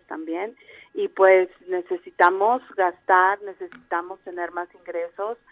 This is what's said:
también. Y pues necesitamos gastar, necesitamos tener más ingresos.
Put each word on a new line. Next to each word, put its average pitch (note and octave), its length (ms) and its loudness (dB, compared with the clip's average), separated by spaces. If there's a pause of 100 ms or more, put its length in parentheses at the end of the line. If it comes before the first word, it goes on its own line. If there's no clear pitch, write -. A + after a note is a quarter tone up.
también. E3 480 -10 (380)
Y G3+ 140 -4
pues F#3+ 420 4 (180)
necesitamos F#3 920 0 (140)
gastar, F#3 680 0
necesitamos F3+ 800 -10
tener F3 300 -10
más F3 240 -10
ingresos. F3+ 640 -10 (140)